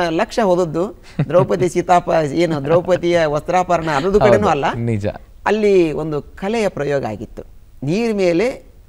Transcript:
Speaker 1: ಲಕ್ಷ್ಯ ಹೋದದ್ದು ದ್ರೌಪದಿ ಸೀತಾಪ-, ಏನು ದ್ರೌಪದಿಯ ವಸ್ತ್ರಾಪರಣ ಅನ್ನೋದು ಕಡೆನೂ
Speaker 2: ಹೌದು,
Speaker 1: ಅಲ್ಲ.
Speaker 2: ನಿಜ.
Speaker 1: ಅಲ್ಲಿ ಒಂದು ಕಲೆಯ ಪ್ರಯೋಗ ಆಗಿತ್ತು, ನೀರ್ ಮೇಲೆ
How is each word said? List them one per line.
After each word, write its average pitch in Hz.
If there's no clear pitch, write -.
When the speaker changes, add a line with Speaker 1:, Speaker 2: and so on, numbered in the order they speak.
Speaker 1:
ಲಕ್ಷ್ಯ 196
ಹೋದದ್ದು 180
ದ್ರೌಪದಿ 185
ಸೀತಾಪ-, 170
ಏನು 160
ದ್ರೌಪದಿಯ 170
ವಸ್ತ್ರಾಪರಣ 170
ಅನ್ನೋದು 185
ಕಡೆನೂ 120
Speaker 2:
ಹೌದು, 208
Speaker 1:
ಅಲ್ಲ. 147
Speaker 2:
ನಿಜ. 113
Speaker 1:
ಅಲ್ಲಿ 196
ಒಂದು 151
ಕಲೆಯ 208
ಪ್ರಯೋಗ 143
ಆಗಿತ್ತು, 107
ನೀರ್ 214
ಮೇಲೆ 190